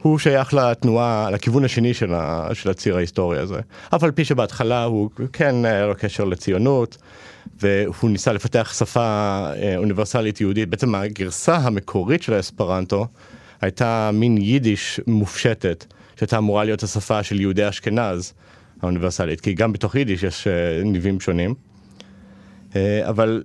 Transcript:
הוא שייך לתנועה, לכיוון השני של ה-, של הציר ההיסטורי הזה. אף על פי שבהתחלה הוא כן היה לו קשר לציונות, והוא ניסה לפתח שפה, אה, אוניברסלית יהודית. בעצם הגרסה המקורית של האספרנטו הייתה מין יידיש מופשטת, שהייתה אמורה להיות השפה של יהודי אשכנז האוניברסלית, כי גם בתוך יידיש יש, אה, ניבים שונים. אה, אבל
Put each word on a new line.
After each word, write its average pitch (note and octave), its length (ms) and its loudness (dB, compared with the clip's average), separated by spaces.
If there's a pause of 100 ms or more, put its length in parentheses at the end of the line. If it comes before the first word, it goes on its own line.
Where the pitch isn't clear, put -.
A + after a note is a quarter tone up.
הוא D#3 140 4
שייך C3+ 360 2
לתנועה, A#2 760 2
לכיוון A#2+ 340 2
השני A#2+ 300 2
של F#2 200 -2
ה-, D#2+ 400 -2
של G2 160 -4
הציר F#2 260 -2
ההיסטורי F2 420 -2
הזה. F#2 220 -6 (340)
אף D#3 80 2
על E3 80 4
פי D#3 140 0
שבהתחלה A#2+ 600 0
הוא A2+ 260 0 (220)
כן C3 320 2
היה G#2 220 2
לו G2+ 120 0
קשר G#2 260 -4
לציונות, G#2 720 0 (640)
והוא G2+ 500 0
ניסה G#2 220 0
לפתח A2 460 0
שפה, - 220 0
אה, G2+ 760 0
אוניברסלית G#2+ 640 0
יהודית. G2+ 280 0
בעצם A2+ 260 0
הגרסה G2+ 640 -2
המקורית A2 640 0
של A2+ 120 0
האספרנטו F#2 720 0 (540)
הייתה A2 540 0
מין A2 240 4
יידיש A2 680 0
מופשטת, G#2+ 800 0 (320)
שהייתה A2 220 0
אמורה G#2 260 2
להיות G#2+ 180 0
השפה G#2+ 400 -2
של G2+ 180 -2
יהודי G2 280 2
אשכנז G2+ 640 -4 (500)
האוניברסלית, F2 580 -2
כי G2+ 140 -2
גם A2 180 2
בתוך G2+ 220 -4
יידיש G#2+ 280 0
יש, F#2 240 -4
אה, F2 380 0
ניבים G2 360 0
שונים. F2+ 340 -2 (1200)
אה, G2+ 320 0
אבל A2+ 360 0